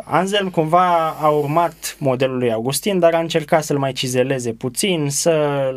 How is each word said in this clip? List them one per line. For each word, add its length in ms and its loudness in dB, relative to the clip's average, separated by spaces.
Anselm 460 0
cumva 600 2
a 180 -2
urmat 720 0
modelul 380 0
lui 160 0
Augustin, 460 -2
dar 140 4
a 60 2
încercat 440 0
să-l 140 -2
mai 140 -2
cizeleze 640 -2
puțin, 560 -2
să, 240 0